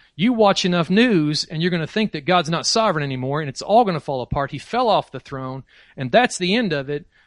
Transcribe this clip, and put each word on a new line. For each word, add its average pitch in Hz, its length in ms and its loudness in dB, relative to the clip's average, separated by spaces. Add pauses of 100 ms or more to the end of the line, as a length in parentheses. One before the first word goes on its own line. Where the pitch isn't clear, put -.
(180)
You 240 160 2
watch 202 320 4
enough 175 240 0
news, 180 560 2
and 160 160 -6
you're 175 100 0
gonna 165 160 -2
think 214 240 -2
that 147 140 -8
God's 170 240 2
not 160 160 -2
sovereign 180 400 0
anymore, 135 340 -4
and 156 80 -6
it's - 140 -10
all 226 240 4
gonna 170 160 -2
fall 135 200 -6
apart. 139 300 -4
He 147 60 -8
fell 233 320 -2
off 170 220 2
the 131 100 -14
throne, 131 420 -10 (320)
and 127 160 -8
that's 240 260 4
the 180 180 0
end 220 180 0
of 139 160 -4
it. 147 160 -6 (220)